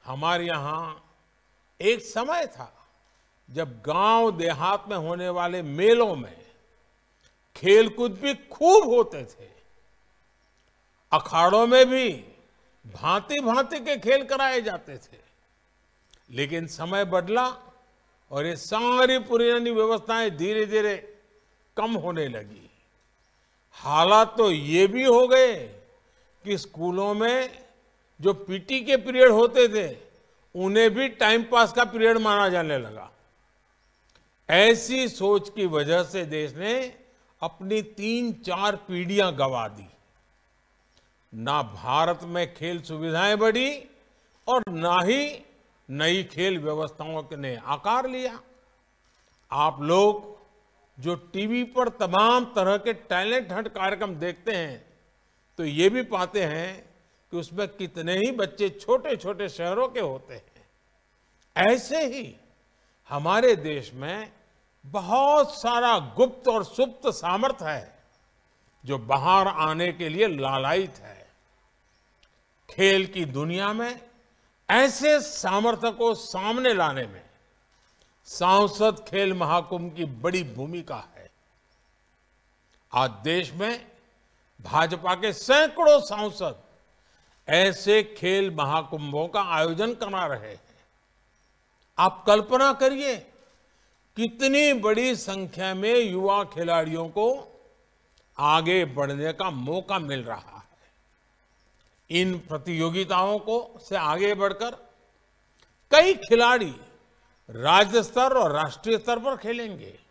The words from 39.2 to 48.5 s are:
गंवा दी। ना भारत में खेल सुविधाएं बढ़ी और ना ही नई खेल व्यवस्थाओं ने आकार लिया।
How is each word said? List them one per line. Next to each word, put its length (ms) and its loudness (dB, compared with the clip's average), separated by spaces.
गंवा 300 -2
दी। 180 -16
ना 280 -2
भारत 600 -2
में 320 -6
खेल 280 -8
सुविधाएं 560 -2
बढ़ी 460 0
और 200 2
ना 320 0
ही 420 -2
नई 340 -2
खेल 340 -4
व्यवस्थाओं 760 -8
ने 200 -8
आकार 520 -4
लिया। 320 -8